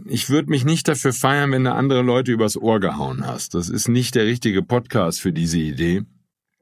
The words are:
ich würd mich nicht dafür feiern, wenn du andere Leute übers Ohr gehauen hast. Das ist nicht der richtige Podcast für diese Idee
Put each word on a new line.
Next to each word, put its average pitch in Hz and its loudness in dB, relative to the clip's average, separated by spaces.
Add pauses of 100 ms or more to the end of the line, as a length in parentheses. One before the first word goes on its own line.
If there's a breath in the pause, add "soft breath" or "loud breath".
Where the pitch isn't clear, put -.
ich 131 -4
würd 147 0
mich 135 0
nicht 160 0
dafür 139 0
feiern, 139 2
wenn 131 2
du 123 0
andere 127 2
Leute 123 2
übers 110 0
Ohr 110 2
gehauen 71 -4
hast. - -8
Das 87 -2
ist 104 -2
nicht 120 0
der 110 4
richtige 110 0
Podcast 110 0
für 90 0
diese 82 0
Idee 82 0 (580)